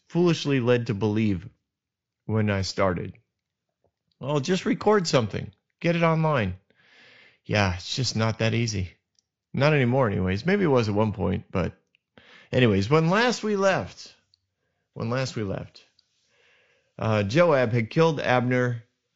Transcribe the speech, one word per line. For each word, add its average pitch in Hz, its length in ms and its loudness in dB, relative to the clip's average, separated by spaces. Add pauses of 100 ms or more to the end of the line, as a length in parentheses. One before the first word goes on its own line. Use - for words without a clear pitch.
foolishly 156 520 0
led 120 260 2
to 117 80 -2
believe 104 520 0 (800)
when 107 240 0
I 98 140 0
started. 92 500 -2 (1040)
Well, 147 220 -2
just 180 240 -2
record 208 420 2
something, - 440 -2 (300)
get 170 140 0
it 170 80 0
online. 156 520 0 (880)
Yeah, 101 300 2
it's - 200 -10
just 123 220 -4
not 110 220 0
that 113 160 0
easy. 107 380 -4 (600)
Not 151 220 2
anymore 127 340 2
anyways. 95 380 -2
Maybe 196 180 0
it 160 40 0
was 120 200 2
at 104 60 -4
one 107 180 0
point, 92 380 -4
but 87 240 -4 (800)
anyways, 104 360 4
when 160 220 2
last 226 320 0
we 214 140 -2
left, 180 580 -2 (800)
when 113 160 -6
last 131 260 -4
we 117 60 -4
left, - 420 -8 (1120)
uh, 110 260 0
Joab 131 480 2
had 117 180 -2
killed 160 300 2
Abner. 123 640 0 (320)